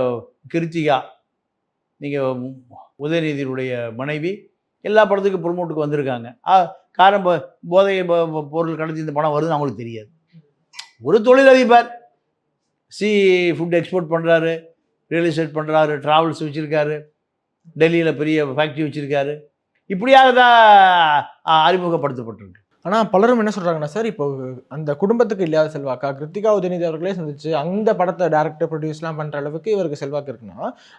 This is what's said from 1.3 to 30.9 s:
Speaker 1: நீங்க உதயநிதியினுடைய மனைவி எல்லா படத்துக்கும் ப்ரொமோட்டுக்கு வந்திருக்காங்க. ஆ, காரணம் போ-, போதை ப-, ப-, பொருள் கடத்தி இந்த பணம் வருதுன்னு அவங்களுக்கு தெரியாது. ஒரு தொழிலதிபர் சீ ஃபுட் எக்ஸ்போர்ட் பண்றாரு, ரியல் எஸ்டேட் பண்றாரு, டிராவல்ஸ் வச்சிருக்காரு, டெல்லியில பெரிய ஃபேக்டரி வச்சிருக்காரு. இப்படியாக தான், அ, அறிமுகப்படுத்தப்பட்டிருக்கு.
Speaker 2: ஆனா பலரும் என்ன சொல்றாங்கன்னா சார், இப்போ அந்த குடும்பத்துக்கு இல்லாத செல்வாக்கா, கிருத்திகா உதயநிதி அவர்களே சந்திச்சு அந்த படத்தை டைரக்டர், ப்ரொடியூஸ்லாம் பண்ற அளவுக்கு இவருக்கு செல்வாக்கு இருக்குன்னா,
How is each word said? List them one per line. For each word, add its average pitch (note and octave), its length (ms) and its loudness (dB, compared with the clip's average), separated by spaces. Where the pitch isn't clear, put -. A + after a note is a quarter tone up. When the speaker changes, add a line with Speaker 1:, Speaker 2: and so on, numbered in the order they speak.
Speaker 1:
நீங்க C#3+ 180 -6
உதயநிதியினுடைய C3 960 -4
மனைவி D3+ 360 -6
எல்லா G#3+ 200 2
படத்துக்கும் G3 380 -2
ப்ரொமோட்டுக்கு E3 420 -4
வந்திருக்காங்க. C3+ 420 -6
ஆ, F3 60 2
காரணம் F#3+ 340 4
போ-, E3+ 180 0
போதை G3 240 4
ப-, E3+ 280 0
ப-, D3+ 200 -8
பொருள் E3 240 -4
கடத்தி D#3 240 -8
இந்த D#3 120 -8
பணம் D3+ 220 -2
வருதுன்னு D#3 220 0
அவங்களுக்கு C3 280 -4
தெரியாது. A2+ 260 -14
ஒரு E3 200 2
தொழிலதிபர் B3+ 640 6
சீ G#3 180 -4
ஃபுட் E3 240 -2
எக்ஸ்போர்ட் E3 360 -2
பண்றாரு, E3 420 2
ரியல் E3+ 140 0
எஸ்டேட் D#3 320 -2
பண்றாரு, D#3 420 2
டிராவல்ஸ் D#3 440 0
வச்சிருக்காரு, D3+ 520 -4
டெல்லியில E3 360 4
பெரிய D3+ 300 0
ஃபேக்டரி C#3+ 380 -4
வச்சிருக்காரு. C#3+ 500 -4
இப்படியாக C4 420 6
தான், A#3+ 260 6
அ, E3 60 2
அறிமுகப்படுத்தப்பட்டிருக்கு. C3+ 960 -4
Speaker 2:
ஆனா F#3+ 220 -2
பலரும் A3+ 340 2
என்ன G#3+ 140 0
சொல்றாங்கன்னா E3 420 -4
சார், A3 120 -4
இப்போ D#3+ 200 -6
அந்த D3 280 -6
குடும்பத்துக்கு G3+ 480 0
இல்லாத D#3 260 2
செல்வாக்கா, C#3 420 -6
கிருத்திகா D#3 380 -4
உதயநிதி F3+ 360 -2
அவர்களே E3 280 -4
சந்திச்சு D3+ 380 -8
அந்த F#3 440 -2
படத்தை F3+ 340 -2
டைரக்டர், D#3 400 0
ப்ரொடியூஸ்லாம் D#3 480 -8
பண்ற D3+ 200 -8
அளவுக்கு D#3 340 -6
இவருக்கு F3 260 -2
செல்வாக்கு C#3+ 340 -8
இருக்குன்னா, A2+ 360 -12